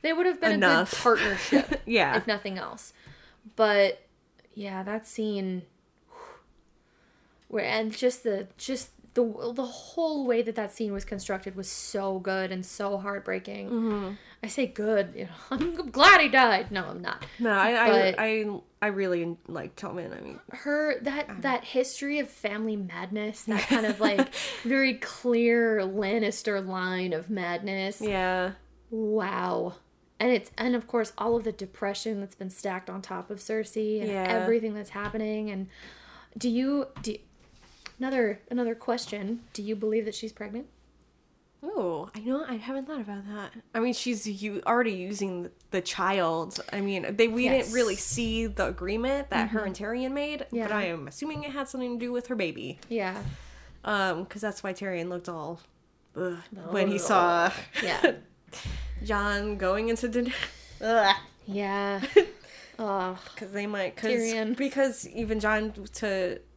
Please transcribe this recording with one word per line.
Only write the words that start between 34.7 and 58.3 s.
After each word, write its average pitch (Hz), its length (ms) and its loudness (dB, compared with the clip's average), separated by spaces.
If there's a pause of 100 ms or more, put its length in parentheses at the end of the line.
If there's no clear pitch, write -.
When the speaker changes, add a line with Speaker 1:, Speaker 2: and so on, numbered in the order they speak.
Speaker 1:
that's 208 180 -8
happening. 214 600 -4
And 190 160 -6 (720)
do 247 120 -2
you, 262 380 2 (140)
do, 214 160 -6 (840)
another, 247 400 2 (100)
another 240 260 0
question. 233 680 -4 (100)
Do - 100 -6
you 214 140 -2
believe 214 300 2
that 214 100 -6
she's 220 160 -8
pregnant? 208 360 -10 (960)
Speaker 2:
Oh, 196 520 -2
I 214 40 -8
know. 262 280 -2
I 254 80 -4
haven't 262 300 -6
thought 294 160 -6
about 202 260 -8
that. 208 240 -10 (220)
I 226 60 -2
mean, 240 140 2
she's 233 340 -2
u-, 202 400 -6
already 233 260 4
using 185 500 -4
the, 180 80 -10 (200)
the 185 100 0
child. 180 800 0 (120)
I 202 100 -4
mean, 196 340 -2
they, 226 120 6
we 226 220 2
didn't 269 160 6
Speaker 1:
Yes. 220 80 -4
Speaker 2:
really 226 220 4
see 226 500 0
the 202 220 -2
agreement 233 640 -2
that 214 180 0
her 220 120 0
Speaker 1:
Mm-hmm. 208 60 -2
Speaker 2:
and 185 80 -4
Tyrion 240 380 -4
made, 285 380 -4
Speaker 1:
Yeah. 233 160 -2
Speaker 2:
but 202 80 -2
I 208 100 0
am 165 220 -6
assuming 294 360 -8
it 285 80 -8
had 269 160 -6
something 247 320 -4
to 240 60 -4
do 240 60 -4
with 247 160 -4
her 254 80 -4
baby. 156 420 -4 (120)
Speaker 1:
Yeah. 196 280 -2 (680)
Speaker 2:
Um, 190 440 0
'cause 208 140 -12
that's 208 220 -4
why 190 100 -4
Tyrion 180 360 -4
looked 175 200 -6
all, 165 300 -8 (560)
ugh, 175 220 -4 (320)
when 196 200 2
he 196 60 0
Speaker 1:
Ugh. 190 60 0
Speaker 2:
saw 175 500 6 (320)
Speaker 1:
Yeah. 214 280 4 (400)